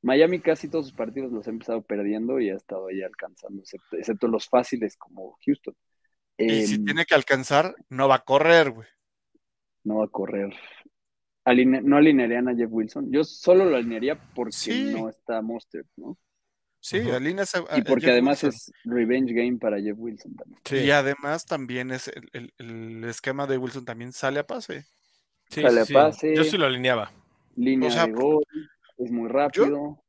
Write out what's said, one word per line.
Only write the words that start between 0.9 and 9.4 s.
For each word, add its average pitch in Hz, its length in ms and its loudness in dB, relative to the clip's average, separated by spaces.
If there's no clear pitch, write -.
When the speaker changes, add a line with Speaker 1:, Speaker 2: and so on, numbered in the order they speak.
Speaker 1:
partidos 120 380 -8
los 107 140 -8
ha 117 40 -8
empezado 113 320 -8
perdiendo 107 580 -2
y 104 100 0
ha 95 60 -4
estado 95 320 -10
ahí 95 140 -6
alcanzando, 95 600 -14
excepto, - 340 -14
excepto 113 320 -4
los 113 200 -2
fáciles 120 480 0
como - 400 -20
Houston. - 280 -2
Speaker 2:
Y 110 280 2
si 107 100 0
Speaker 1:
Em, 107 80 -2
Speaker 2:
tiene 156 200 -2
que - 100 2
alcanzar, 143 600 2
no 135 200 0
va 131 80 6
a - 80 -4
correr, 151 460 6
güey. 113 180 -16